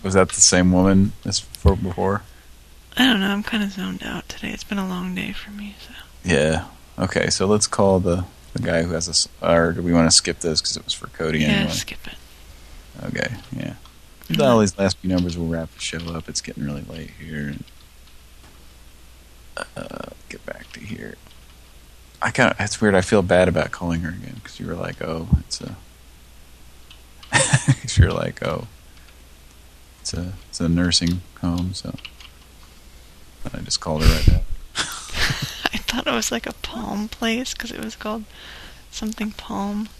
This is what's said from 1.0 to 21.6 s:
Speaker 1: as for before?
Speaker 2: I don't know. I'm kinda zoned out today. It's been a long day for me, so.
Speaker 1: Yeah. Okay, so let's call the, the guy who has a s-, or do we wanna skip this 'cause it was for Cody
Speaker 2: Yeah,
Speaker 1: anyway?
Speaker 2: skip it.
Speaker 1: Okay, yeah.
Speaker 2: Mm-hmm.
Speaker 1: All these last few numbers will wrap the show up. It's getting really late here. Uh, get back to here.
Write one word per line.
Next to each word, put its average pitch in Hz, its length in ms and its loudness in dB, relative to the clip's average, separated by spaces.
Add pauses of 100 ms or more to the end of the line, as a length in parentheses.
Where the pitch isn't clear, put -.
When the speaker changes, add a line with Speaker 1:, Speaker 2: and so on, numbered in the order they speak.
Speaker 1:
as - 140 -2
for - 360 2
before? 95 480 -2 (760)
Speaker 2:
I 254 80 4
don't 226 140 2
know. 196 120 0
I'm 202 120 -2
kinda 208 260 -2
zoned 190 340 -8
out - 260 -8
today. - 220 -8
It's - 120 -10
been 202 140 -4
a 190 100 -2
long 185 280 -6
day 196 180 -4
for - 180 -10
me, 208 280 -14
so. - 140 -18 (300)
Speaker 1:
Yeah. 80 420 2 (320)
Okay, 85 320 0
so - 160 0
let's 104 220 4
call 98 320 4
the, 90 260 0 (280)
the - 80 -4
guy 85 220 2
who 87 100 -2
has 85 140 -4
a 85 40 -8
s-, - 160 0 (140)
or 85 320 6
do 85 80 -4
we 87 120 2
wanna 82 180 6
skip - 280 2
this 78 220 0
'cause - 160 -4
it - 80 -12
was - 80 -6
for - 140 -10
Cody 80 340 -2
Speaker 2:
Yeah, - 60 2
Speaker 1:
anyway? 202 260 2
Speaker 2:
skip - 340 -6
it. - 80 -14 (920)
Speaker 1:
Okay, - 300 -4 (200)
yeah. - 180 -8 (560)
Speaker 2:
Mm-hmm. 165 120 2
Speaker 1:
All 123 180 6
these 104 180 4
last 98 200 2
few 92 120 -4
numbers 90 280 0
will 85 100 -2
wrap 82 260 -4
the - 60 -20
show - 200 -8 (140)
up. 80 140 -8
It's 78 140 -6
getting - 240 -8
really 71 180 -6
late 80 360 -14
here. 73 360 -8 (2250)
Uh, 50 340 -12 (200)
get - 160 -16
back - 280 -14
to - 60 -16
here. - 360 -12 (1040)